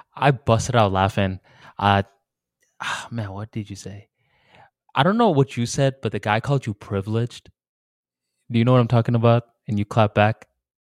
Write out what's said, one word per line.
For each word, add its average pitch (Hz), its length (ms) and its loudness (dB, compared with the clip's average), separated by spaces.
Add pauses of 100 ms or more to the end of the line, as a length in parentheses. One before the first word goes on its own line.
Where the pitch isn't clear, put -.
(160)
I 135 160 2
busted 113 440 -2
out 107 160 2
laughing. 95 480 0 (400)
Uh, 101 240 4 (800)
ah, - 280 -10
man, 107 240 -10
what 104 180 -12
did 107 180 -10
you 101 60 -12
say? 98 340 -18 (840)
I 127 80 0
don't 185 160 2
know 233 140 4
what 135 260 0
you 117 80 -2
said, 135 380 -2
but 110 80 -4
the 107 80 -8
guy 110 200 0
called 139 280 -2
you 104 80 -6
privileged. 107 720 -6 (1000)
Do 117 80 0
you 117 60 2
know 127 80 4
what 127 80 4
I'm 117 60 0
talking 120 280 0
about? 117 280 4 (240)
And 104 120 -4
you 101 60 -2
clap 107 280 0
back? 107 340 0 (340)